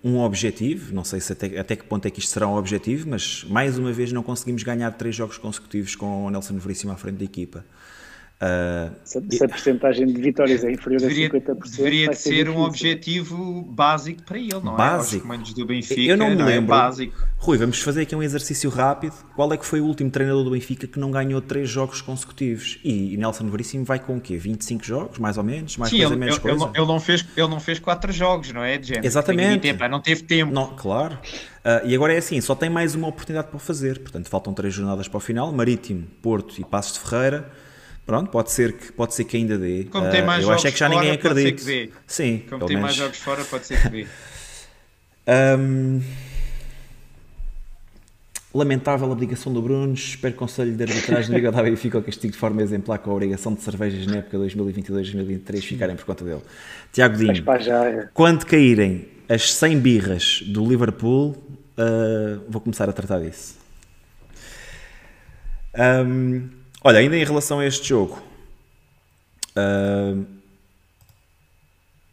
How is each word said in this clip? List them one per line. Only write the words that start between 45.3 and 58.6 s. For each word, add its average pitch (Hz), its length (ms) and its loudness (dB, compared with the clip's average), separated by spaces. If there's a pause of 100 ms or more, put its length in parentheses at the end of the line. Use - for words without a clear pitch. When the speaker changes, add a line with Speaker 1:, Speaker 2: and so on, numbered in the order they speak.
Speaker 1:
lamentável 135 580 2
abdicação 123 400 -4
do 120 80 0
Brunos. 135 400 0
Espero - 320 -4
que 123 60 -10
o - 20 -6
Conselho 120 340 -2
de 113 100 -2
Arbitragem 113 500 0
diga 120 200 4
ao 120 80 4
Benfica 113 360 2
o 104 40 0
castigo 104 300 -4
de - 60 -10
forma 107 240 2
exemplar 104 360 0
com 104 120 -6
a - 20 2
obrigação 98 400 -2
de 104 80 -4
cervejas 98 460 -4
na 101 100 0
época 101 220 -4
dois 98 160 -2
mil 101 160 -2
e - 20 -4
vinte 98 160 -6
e - 20 -6
dois 98 160 -2
dois 101 80 -10
mil 98 100 -2
e 95 100 -4
vinte 95 80 -6
e - 20 -18
três 98 220 -6
ficarem 95 280 -4
por - 120 -12
conta 92 180 -6
dele. 80 160 -6 (500)
Tiago 120 240 6
Dinho, 214 140 4
Speaker 2:
Mas 185 120 4
pá, 135 180 4
já 120 260 2
é. 113 300 -2
Speaker 1:
quando 165 320 6
caírem 107 600 6 (220)